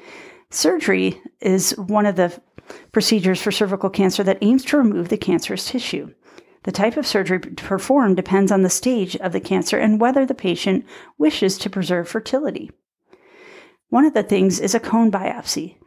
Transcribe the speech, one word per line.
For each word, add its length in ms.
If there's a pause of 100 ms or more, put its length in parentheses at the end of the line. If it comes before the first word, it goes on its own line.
(500)
Surgery 720 (180)
is 380
one 280
of 120
the 200 (540)
procedures 500
for 120
cervical 360
cancer 360
that 160
aims 240
to 120
remove 300
the 80
cancerous 560
tissue. 420 (500)
The 100
type 240
of 100
surgery 320
performed 800
depends 340
on 120
the 60
stage 460
of 160
the 80
cancer 380
and 240
whether 240
the 100
patient 480 (340)
wishes 420
to 100
preserve 400
fertility. 640 (1200)
One 140
of 120
the 80
things 360
is 140
a 60
cone 320
biopsy, 760